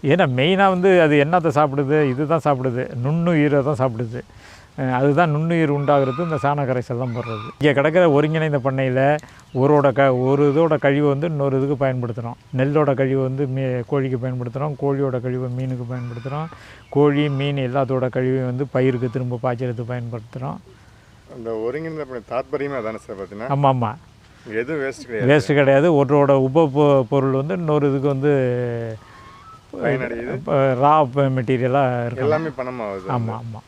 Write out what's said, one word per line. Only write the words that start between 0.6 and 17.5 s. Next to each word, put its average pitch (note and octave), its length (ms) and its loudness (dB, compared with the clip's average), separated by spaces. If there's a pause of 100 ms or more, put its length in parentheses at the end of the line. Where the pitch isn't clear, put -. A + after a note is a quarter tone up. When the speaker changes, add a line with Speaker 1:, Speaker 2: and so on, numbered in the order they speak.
Speaker 1:
வந்து F#3 200 2 (120)
அது D3+ 160 4
என்னத்தை D#3+ 340 2
சாப்பிடுது? C#3+ 480 2 (100)
இதுதான் C#3+ 360 -2
சாப்பிடுது. B2+ 380 0 (120)
நுண்ணுயிரை D3 680 0
தான் C#3 160 -2
சாப்பிடுது. A#2+ 400 -4 (560)
அஹ், C3 180 -4
அதுதான் C#3+ 380 2
நுண்ணுயிர் D#3+ 400 0
உண்டாகிறது C#3+ 520 0
இந்த D#3+ 140 -4
சாண C#3+ 260 -2
கரைசல் B2 360 -4
தான் B2 140 -4
போடுறது. A2+ 380 -8
இங்க D3 220 2
கிடக்கிற D#3 380 4
ஒருங்கிணைந்த D3+ 480 0
பண்ணையில C3 400 -2 (540)
ஒரோட C#3 380 4
க-, C3+ 280 4
ஒரு C#3 260 2
இதோட D3+ 320 4
கழிவை C#3+ 320 2
வந்து C#3+ 180 0
இன்னொரு C#3 300 -2
இதுக்கு C#3 200 0
பயன்படுத்துறோம். A#2+ 600 -4 (160)
நெல்லோட C#3+ 400 2
கழிவை C3+ 300 0
வந்து C3 240 -2
மீ-, B2+ 400 -4
கோழிக்கு C3 320 -2
பயன்படுத்துறோம். B2+ 580 -6
கோழியோட C#3 420 -2
கழிவை B2+ 300 -6
மீனுக்கு B2 380 -6
பயன்படுத்துறோம். B2+ 600 -10 (420)
கோழி, D3 400 4
மீன் C#3 300 -2